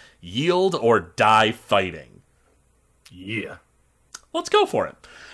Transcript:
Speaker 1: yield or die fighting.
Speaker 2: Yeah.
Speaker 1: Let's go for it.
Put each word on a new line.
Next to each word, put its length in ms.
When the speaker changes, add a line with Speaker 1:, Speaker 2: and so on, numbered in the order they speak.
Speaker 1:
yield 540
or 260
die 500
fighting. 720
Speaker 2:
Yeah. 460
Speaker 1:
Let's 160
go 180
for 220
it. 80